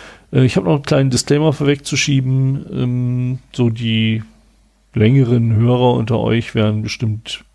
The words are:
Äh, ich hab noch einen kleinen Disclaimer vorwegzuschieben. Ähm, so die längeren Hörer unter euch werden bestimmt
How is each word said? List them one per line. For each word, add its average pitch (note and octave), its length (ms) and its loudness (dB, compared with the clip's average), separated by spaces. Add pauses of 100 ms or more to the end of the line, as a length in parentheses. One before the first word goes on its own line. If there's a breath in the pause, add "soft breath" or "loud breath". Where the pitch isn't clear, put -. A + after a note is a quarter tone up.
(320 loud breath)
Äh, C3 140 4
ich B2+ 100 0
hab F#3+ 80 0
noch E3 120 2
einen C#3+ 80 -4
kleinen C#3 260 0
Disclaimer D3 420 0
vorwegzuschieben. C3+ 1200 -2
Ähm, B2 680 -2 (120)
so A#2+ 180 0
die A2 540 -2 (680)
längeren A#2 600 4
Hörer B2 420 4
unter A#2 240 -2
euch A2+ 360 -2
werden G#2+ 260 0
bestimmt A2 600 -6 (120)